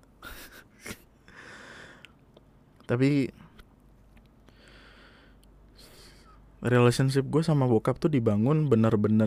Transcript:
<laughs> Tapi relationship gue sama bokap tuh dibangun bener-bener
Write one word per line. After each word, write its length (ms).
<laughs> 720
Tapi 400
relationship 640
gue 160
sama 240
bokap 320
tuh 100
dibangun 640
bener-bener 580